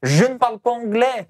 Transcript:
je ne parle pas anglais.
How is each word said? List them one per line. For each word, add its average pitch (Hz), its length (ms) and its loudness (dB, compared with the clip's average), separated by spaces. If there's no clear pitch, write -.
je 147 240 2
ne 262 120 0
parle 233 220 -2
pas 247 120 -2
anglais. 233 580 -2